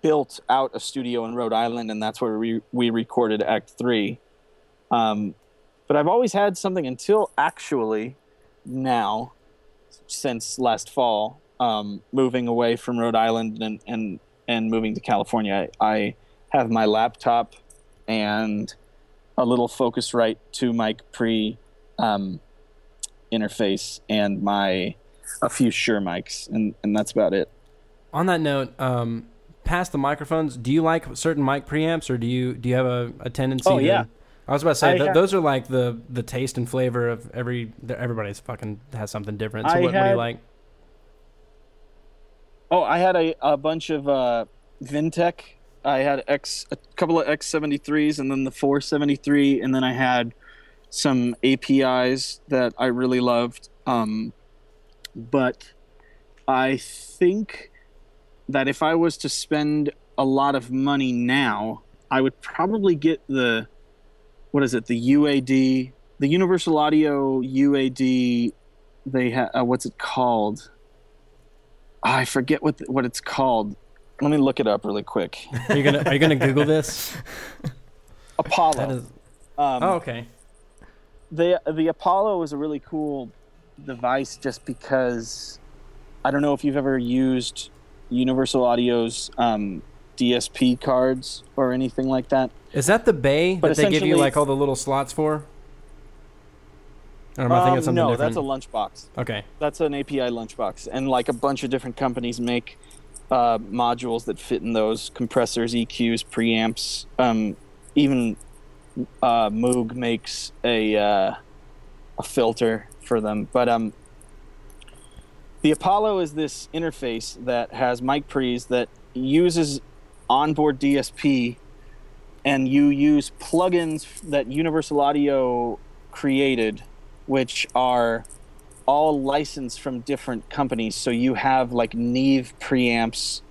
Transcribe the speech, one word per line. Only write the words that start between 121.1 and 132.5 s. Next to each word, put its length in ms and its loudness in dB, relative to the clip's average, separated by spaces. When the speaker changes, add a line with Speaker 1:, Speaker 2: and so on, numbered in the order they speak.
Speaker 1:
P, 420 0
and 220 2
you 200 6
use 520 4
plugins 800 0
that 260 -2
Universal 520 -2
Audio 800 2
created, 720 0
which 480 -2
are 520 2
all 360 2
licensed 580 -4
from 220 -6
different 480 -6
companies. 460 -2
So 140 -4
you 260 2
have, 360 0
like, 220 0
Neve 640 0